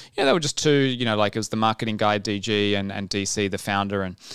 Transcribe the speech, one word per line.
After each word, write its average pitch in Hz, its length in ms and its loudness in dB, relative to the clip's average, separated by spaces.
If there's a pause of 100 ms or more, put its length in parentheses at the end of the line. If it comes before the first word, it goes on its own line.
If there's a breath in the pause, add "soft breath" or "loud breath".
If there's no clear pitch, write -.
(160 loud breath)
you - 80 0
know, - 20 4
they 135 80 6
were 180 60 2
just 147 180 -4
two, 156 140 2
you 131 340 2
know, 110 120 2
like, 104 180 2
it 113 40 -4
was 107 100 -4
the 110 80 -4
marketing 110 400 0
guy, 104 200 2
D 101 220 -2
G, 104 360 2
and, 98 180 -2
and 101 160 -6
D 101 160 -4
C, 101 240 -2
the 98 80 -4
founder, 101 460 -2
and, 92 120 -8 (200 loud breath)